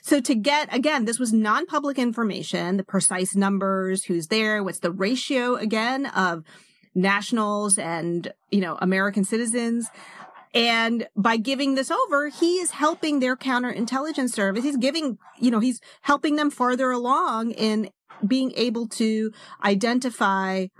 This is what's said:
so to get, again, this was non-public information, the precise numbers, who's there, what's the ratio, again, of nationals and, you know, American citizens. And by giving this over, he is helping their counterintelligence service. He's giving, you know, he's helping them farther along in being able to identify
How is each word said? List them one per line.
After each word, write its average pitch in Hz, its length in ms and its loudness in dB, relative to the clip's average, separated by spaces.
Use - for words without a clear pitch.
so 285 180 4
to 277 140 2
get, 285 400 0
again, 269 300 2
this 233 160 -2
was 226 120 0
non-public 277 640 2
information, 196 800 0
the 196 60 0
precise 185 540 0
numbers, 196 680 0
who's 170 240 -2
there, 214 360 0
what's 175 160 -6
the 175 100 -2
ratio, 247 640 0
again, 233 520 -2
of 175 360 -2
nationals 208 840 0
and, 170 540 -4
you 202 100 4
know, 165 200 -2
American 190 420 2
citizens. 233 640 -2
And 233 640 2
by 226 220 2
giving 269 400 0
this 269 160 -2
over, 330 340 0
he 339 300 0
is 349 160 -2
helping 302 480 0
their 254 160 0
counterintelligence 254 920 -2
service. 202 340 0
He's 285 120 0
giving, 269 420 0
you 240 140 4
know, 220 80 4
he's 247 200 0
helping 294 320 2
them 294 160 2
farther 254 400 0
along 247 600 0
in 214 380 -2
being 262 300 0
able 233 320 0
to 220 420 0
identify 196 1000 2